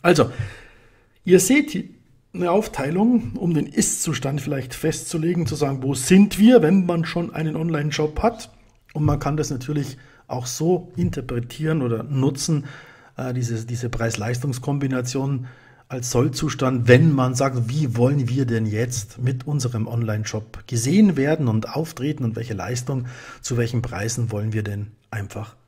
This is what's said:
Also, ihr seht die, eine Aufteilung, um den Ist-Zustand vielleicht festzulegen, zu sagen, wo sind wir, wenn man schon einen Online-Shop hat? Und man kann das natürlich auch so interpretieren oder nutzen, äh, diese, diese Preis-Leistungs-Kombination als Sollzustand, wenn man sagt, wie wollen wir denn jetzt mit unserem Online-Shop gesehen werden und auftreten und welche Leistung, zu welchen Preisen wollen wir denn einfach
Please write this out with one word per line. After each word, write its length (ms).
Also, 300
ihr 160
seht 340
die, 220
eine 180
Aufteilung, 840
um 180
den 140
Ist-Zustand 720
vielleicht 320
festzulegen, 760
zu 80
sagen, 280
wo 100
sind 440
wir, 240
wenn 240
man 200
schon 280
einen 220
Online-Shop 680
hat? 300
Und 120
man 140
kann 180
das 120
natürlich 480
auch 180
so 500
interpretieren 840
oder 220
nutzen, 600
äh, 180
diese, 320
diese 240
Preis-Leistungs-Kombination 1600
als 220
Sollzustand, 760
wenn 260
man 200
sagt, 360
wie 260
wollen 320
wir 180
denn 200
jetzt 540
mit 280
unserem 400
Online-Shop 800
gesehen 480
werden 320
und 280
auftreten 480
und 120
welche 180
Leistung, 540
zu 140
welchen 260
Preisen 500
wollen 200
wir 120
denn 240
einfach 440